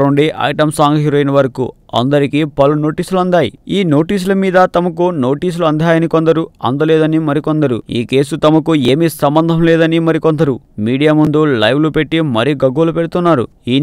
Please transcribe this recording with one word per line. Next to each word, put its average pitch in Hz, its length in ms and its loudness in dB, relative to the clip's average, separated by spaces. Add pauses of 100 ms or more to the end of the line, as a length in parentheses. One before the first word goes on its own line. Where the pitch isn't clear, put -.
నుండి 143 200 2 (240)
ఐటమ్ 151 260 -2
సాంగ్ 151 280 2
హీరోయిన్ 143 340 0
వరకు 127 260 -2 (340)
అందరికీ 139 400 0 (180)
పలు 143 260 2
నోటీసులు 170 400 -4
అందాయి. 175 260 0 (260)
ఈ - 20 0 (140)
నోటీసుల 180 500 0
మీద 190 160 0 (180)
తమకు 175 300 -2 (200)
నోటీసులు 165 440 -2
అందాయని 165 440 0
కొందరు, 160 280 2 (280)
అందలేదని 156 580 0
మరికొందరు, 151 500 -2 (200)
ఈ 120 40 -2 (100)
కేసు 139 240 0 (100)
తమకు 156 260 2 (200)
ఏమీ 165 160 2 (140)
సంబంధం 160 460 0
లేదని 165 400 2
మరికొందరు 160 480 0 (320)
మీడియా 139 320 2
ముందు 151 220 2 (200)
లైవ్లు 143 360 0
పెట్టి 156 200 -2 (200)
మరీ 123 160 0 (100)
గగ్గోలు 151 340 0
పెడుతున్నారు. 165 480 0 (280)
ఈ 135 100 2